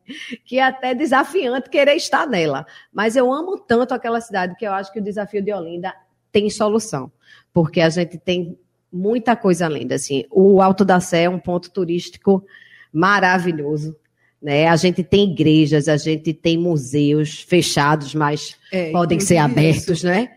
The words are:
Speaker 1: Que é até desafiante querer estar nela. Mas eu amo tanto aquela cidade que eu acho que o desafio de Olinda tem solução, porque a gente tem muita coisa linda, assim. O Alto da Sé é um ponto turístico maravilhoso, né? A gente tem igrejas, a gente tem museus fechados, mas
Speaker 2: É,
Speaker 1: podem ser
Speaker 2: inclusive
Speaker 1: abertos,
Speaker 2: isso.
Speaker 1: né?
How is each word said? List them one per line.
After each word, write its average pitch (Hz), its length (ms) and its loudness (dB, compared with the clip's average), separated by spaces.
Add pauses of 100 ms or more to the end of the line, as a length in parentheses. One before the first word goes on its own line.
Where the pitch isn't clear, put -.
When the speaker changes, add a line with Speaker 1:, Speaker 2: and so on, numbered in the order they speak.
(440)
Speaker 1:
Que 247 140 -4
é 262 60 2
até 262 280 -2
desafiante 269 800 -2
querer 285 240 4
estar 330 320 -2
nela. 160 400 -2 (260)
Mas 220 220 -2
eu 254 180 2
amo 359 240 -4
tanto 240 380 0
aquela 233 260 -4
cidade 185 360 -4
que 226 100 -8
eu 196 60 -4
acho 196 200 -6
que 226 60 -10
o 202 60 -6
desafio 202 360 -6
de 196 120 -4
Olinda 175 420 -8 (380)
tem 208 180 2
solução, 208 640 -4 (400)
porque 170 280 0
a 160 80 4
gente 170 300 -4
tem 180 400 -4 (340)
muita 220 440 0
coisa 175 320 0
linda, 131 260 -4
assim. 139 380 -4
O 190 280 6
Alto 190 240 4
da 185 140 4
Sé 170 260 0
é 175 60 2
um 185 80 -4
ponto 180 320 -6
turístico 190 760 -2 (480)
maravilhoso, 170 1040 0 (460)
né? 147 240 2
A 170 80 4
gente 175 300 0
tem 202 260 2
igrejas, 151 580 4
a 151 80 2
gente 156 380 -4
tem 165 240 -2
museus 147 840 0
fechados, 151 720 0
mas 151 400 -4 (160)
Speaker 2:
É, 175 180 -4
Speaker 1:
podem 175 300 0
ser 175 160 2
Speaker 2:
inclusive 151 240 2
Speaker 1:
abertos, 160 380 0
Speaker 2:
isso. 180 80 -6
Speaker 1:
né? 196 300 -2